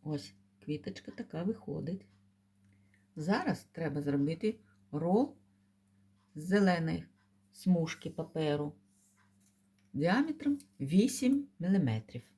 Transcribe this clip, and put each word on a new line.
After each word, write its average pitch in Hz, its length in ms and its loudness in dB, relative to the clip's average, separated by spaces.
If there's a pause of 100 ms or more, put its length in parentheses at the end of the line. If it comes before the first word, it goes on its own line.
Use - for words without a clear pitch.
Ось, 147 280 -8 (300)
квіточка - 480 -8
така 165 300 -10
виходить. 180 640 -6 (1080)
Зараз 202 480 -2
треба 147 380 -4
зробити 143 560 0 (340)
рол 180 440 0 (1000)
з 151 100 -10
зеленої 175 640 2 (460)
смужки 165 580 0
паперу 151 640 -2 (1160)
діаметром 285 680 0 (220)
вісім 247 680 2 (100)
міліметрів. 139 640 0 (160)